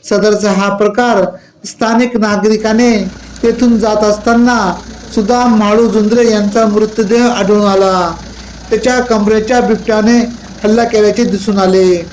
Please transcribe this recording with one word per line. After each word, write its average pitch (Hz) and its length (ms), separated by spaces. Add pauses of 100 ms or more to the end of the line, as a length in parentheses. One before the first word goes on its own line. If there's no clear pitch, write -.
सदरचा 202 480
हा 196 240
प्रकार 208 480 (400)
स्थानिक 240 520
नागरिकाने 214 880 (380)
तेथून 233 360
जात 214 180
असताना 220 760 (400)
सुदाम 240 420
म्हाळू 214 320
जुंद्रे 220 420
यांचा 214 360
मृतदेह 214 600
आढळून 208 400
आला. 190 480 (560)
त्याच्या 247 300
कमरेच्या 220 600
बिबट्याने 220 580 (460)
हल्ला 214 200
केल्याचे 214 400
दिसून 196 340
आले. 185 380 (160)